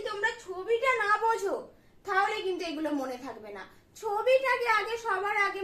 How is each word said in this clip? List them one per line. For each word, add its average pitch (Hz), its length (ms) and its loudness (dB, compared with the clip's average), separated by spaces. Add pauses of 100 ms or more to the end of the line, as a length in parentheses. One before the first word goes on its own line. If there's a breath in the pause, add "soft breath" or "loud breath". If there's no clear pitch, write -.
তোমরা 427 220 -2 (140)
ছবিটা 440 460 0 (120)
না 403 80 2 (140)
বোঝো, 403 320 0 (520 loud breath)
তাহলে 403 280 2 (100)
কিন্তু 359 240 -2
এগুলো 302 200 -2 (100)
মনে 262 240 -4
থাকবে 214 320 -12
না। 190 80 -12 (360 loud breath)
ছবিটাকে 494 680 4 (100)
আগে, 415 160 -2 (100)
সবার 403 320 -2 (100)
আগে 381 180 -4